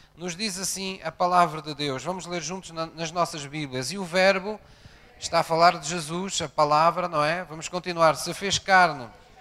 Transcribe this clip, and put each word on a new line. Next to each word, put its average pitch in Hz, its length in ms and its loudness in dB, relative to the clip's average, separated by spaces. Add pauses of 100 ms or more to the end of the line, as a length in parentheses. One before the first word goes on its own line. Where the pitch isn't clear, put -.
(180)
nos 175 180 -8
diz 190 220 -6
assim 190 460 -6
a 160 80 -6
palavra 175 500 2
de 147 140 -8
Deus. 135 280 -4
Vamos 170 220 -6
ler 175 160 -6
juntos 175 300 -10
na, 165 140 -6
nas 160 260 -8
nossas 165 340 -2
Bíblias. 135 460 -6
E 196 60 -8
o 190 80 -6
Verbo 190 540 2 (600)
está - 200 0
a 156 40 2
falar 170 360 6
de 147 80 -10
Jesus, 175 540 -4
a 151 80 -4
palavra, 160 580 4
não 156 160 0
é? 170 220 0
Vamos 156 240 -12
continuar. 170 460 2
"Se 170 180 -6
fez 190 260 -2
carne 165 500 4 (320)